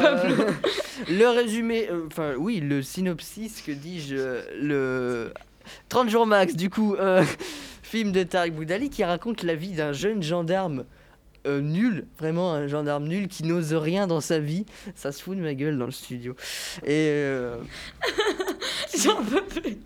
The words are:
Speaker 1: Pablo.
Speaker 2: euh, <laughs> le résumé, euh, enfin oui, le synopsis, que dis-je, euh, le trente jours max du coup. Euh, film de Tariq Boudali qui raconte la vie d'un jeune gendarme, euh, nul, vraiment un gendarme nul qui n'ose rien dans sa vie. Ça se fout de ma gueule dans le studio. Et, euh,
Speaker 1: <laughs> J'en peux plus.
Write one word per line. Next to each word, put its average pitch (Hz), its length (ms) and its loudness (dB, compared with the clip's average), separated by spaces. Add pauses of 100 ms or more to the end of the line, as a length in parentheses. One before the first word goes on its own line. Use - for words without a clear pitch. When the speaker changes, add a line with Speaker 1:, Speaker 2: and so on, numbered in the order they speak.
Speaker 1:
Pablo. 269 400 4
Speaker 2:
euh, 214 80 2 (580)
<laughs> - 0 -
le 202 200 6
résumé, 233 640 2
euh, 170 160 -2
enfin 151 300 -2
oui, 190 240 0
le 143 220 2
synopsis, 185 800 -6
que 151 100 -8
dis-je, 143 440 -8
euh, 127 260 -2 (180)
le 127 720 0 (560)
trente 247 200 4
jours 226 180 6
max 190 280 6
du 180 160 0
coup. 208 260 2
Euh, 185 260 6 (680)
film 220 220 0
de 185 140 4
Tariq 170 280 2
Boudali 175 380 -2
qui 202 140 0
raconte 185 400 0
la 165 100 2
vie 170 180 -4
d'un 151 200 0
jeune 196 280 0
gendarme, 170 640 0 (600)
euh, 143 140 2
nul, 165 440 2 (140)
vraiment 165 340 0
un 147 140 -2
gendarme 147 400 -2
nul 185 220 -2
qui 156 160 -8
n'ose 165 300 0
rien 170 340 2
dans 165 120 2
sa 160 200 2
vie. 160 260 -2 (300)
Ça 139 160 -6
se - 100 -16
fout 190 140 -8
de 185 60 -4
ma 151 120 -2
gueule 143 240 0
dans 120 80 -2
le - 60 -6
studio. 123 420 -10 (500)
Et, 151 280 2
euh, 135 440 -2 (460)
Speaker 1:
<laughs> 403 960 -2
J'en 302 240 4
peux 247 200 0
plus. - 440 -6